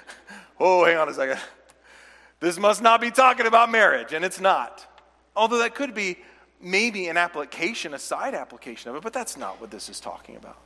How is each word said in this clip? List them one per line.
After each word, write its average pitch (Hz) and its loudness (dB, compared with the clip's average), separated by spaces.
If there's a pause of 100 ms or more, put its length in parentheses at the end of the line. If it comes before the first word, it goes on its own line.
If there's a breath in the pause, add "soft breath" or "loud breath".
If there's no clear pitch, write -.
(600 loud breath)
Oh, 180 6
hang 165 4
on 156 0
a 139 -6
second. 135 -4 (1000 soft breath)
This 170 -2
must 208 2
not 226 6
be 233 -4
talking 254 4
about 233 6
marriage," 160 2
and 160 -4
it's 185 -6
not. 165 -2 (480)
Although 226 2
that 233 -2
could 269 -6
be 190 -6 (420 soft breath)
maybe 190 -2
an 165 -4
application, 170 -4
a 135 -10
side 208 -8
application 123 -14
of 131 -10
it, 156 -14
but 220 -10
that's - -10
not 98 -12
what 107 -18
this 104 -14
is 98 -16
talking 92 -16
about. 98 -20